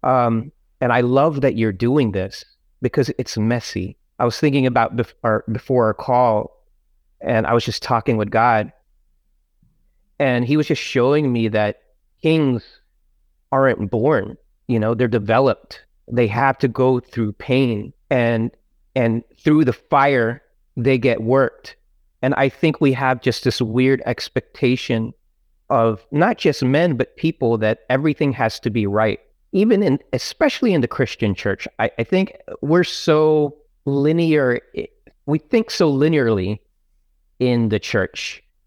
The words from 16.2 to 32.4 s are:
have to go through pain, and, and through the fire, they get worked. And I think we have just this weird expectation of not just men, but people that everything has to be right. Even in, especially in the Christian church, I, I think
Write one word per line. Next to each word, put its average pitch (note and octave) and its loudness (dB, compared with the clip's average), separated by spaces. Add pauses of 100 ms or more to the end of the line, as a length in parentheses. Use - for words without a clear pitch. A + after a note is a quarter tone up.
have A#2+ 0
to C3 0
go B2+ 0
through A2 -6
pain, B2 -2 (180)
and, A#2 0 (440)
and A#2 0 (140)
through D3+ 4
the B2 0
fire, C3+ 0 (360)
they B2+ 2
get A#2 0
worked. B2 -2 (460)
And C3+ 0
I C#3 2
think D3+ -2
we C#3 4
have C3 -2
just - -2
this - 0
weird B2 0
expectation B2 -4 (560)
of A2+ 0
not E3+ 0
just - 0
men, D3 2
but B2+ -4
people B2 -2
that G#2+ 0 (100)
everything C#3+ 0
has A2 -4
to B2 -2
be G#2+ -2
right. G#2+ -2 (320)
Even G#3 2
in, C#3+ 0 (140)
especially A#3+ -2
in D3+ 2
the A#2+ 0
Christian A2 -2
church, - -6 (120)
I, A2+ 0
I A#2 0
think F#3 -2 (240)